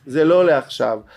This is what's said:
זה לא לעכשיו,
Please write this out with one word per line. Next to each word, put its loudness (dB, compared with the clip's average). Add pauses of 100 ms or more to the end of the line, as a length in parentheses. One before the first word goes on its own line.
זה -2
לא 4
לעכשיו, -2 (180)